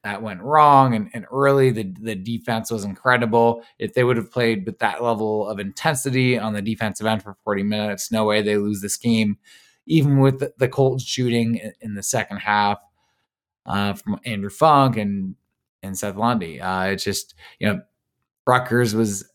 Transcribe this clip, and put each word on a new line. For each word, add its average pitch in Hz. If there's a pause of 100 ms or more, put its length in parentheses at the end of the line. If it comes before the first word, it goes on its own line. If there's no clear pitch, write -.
that 104
went 101
wrong, 139
and, 110
and 113
early 139
the, 107
the 110
defense 113
was 110
incredible. 117 (160)
If -
they 127
would 120
have 107
played 113
with 98
that 113
level 107
of 104
intensity 127
on 110
the 104
defensive 107
end 110
for 101
forty 101
minutes, 104
no 110
way 107
they 104
lose 101
this 98
game, 110 (480)
even 143
with 135
the, 139
the 131
cold 131
shooting 117
in, 107
in 110
the 98
second 104
half, 104 (880)
uh, 101
from 101
Andrew 101
Funk 139
and, 101 (480)
and 98
Seth 101
Lundy. 101
Uh, 92
it's 95
just, - (240)
you 101
know, 101 (640)
Rutgers 123
was 107